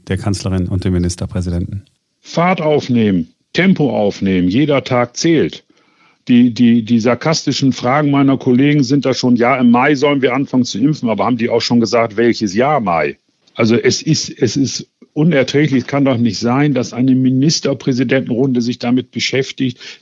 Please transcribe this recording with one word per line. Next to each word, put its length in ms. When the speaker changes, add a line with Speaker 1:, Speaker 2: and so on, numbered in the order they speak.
Speaker 1:
der 100
Kanzlerin 520
und 160
dem 80
Ministerpräsidenten? 920
Speaker 2:
Fahrt 400
aufnehmen, 680
Tempo 380
aufnehmen, 580
jeder 360
Tag 320
zählt. 480
Die, 260
die, 300
die 160
sarkastischen 720
Fragen 400
meiner 240
Kollegen 480
sind 220
da 80
schon, 200
"Ja, 240
im 140
Mai 240
sollen 260
wir 120
anfangen 300
zu 140
impfen", 300
aber 160
haben 140
die 100
auch 140
schon 180
gesagt, 360
welches 380
Jahr 260
Mai? 360
Also 220
es 260
ist, 280
es 260
ist 300
unerträglich. 680
Es 80
kann 160
doch 140
nicht 200
sein, 360
dass 180
eine 220
Ministerpräsidentenrunde 1500
sich 180
damit 320
beschäftigt, 680